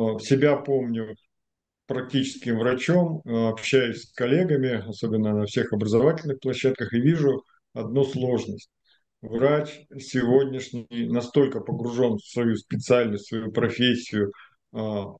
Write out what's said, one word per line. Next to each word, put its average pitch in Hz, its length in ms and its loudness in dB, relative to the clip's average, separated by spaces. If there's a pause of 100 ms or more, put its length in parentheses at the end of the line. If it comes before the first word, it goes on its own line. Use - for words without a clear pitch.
(200)
себя 139 380 4
помню 117 580 -4 (720)
практическим 127 720 -2
врачом, 160 640 2
э, 113 240 0
общаюсь 117 540 0
с - 100 -20
коллегами, 131 760 0
особенно 107 460 -2
на 104 140 0
всех - 260 -2
образовательных 131 640 2
площадках, 127 540 -2
и 117 80 2
вижу 143 420 4 (300)
одну 117 320 0
сложность. 127 640 -4 (520)
Врач 135 500 0 (280)
сегодняшний 127 880 0 (220)
настолько 120 520 0
погружен 117 560 -2
в - 80 -12
свою 117 320 -2
специальность, 113 680 0
в - 40 -18
свою 110 220 -6
профессию, 117 800 0 (420)
э, 107 300 -4 (160)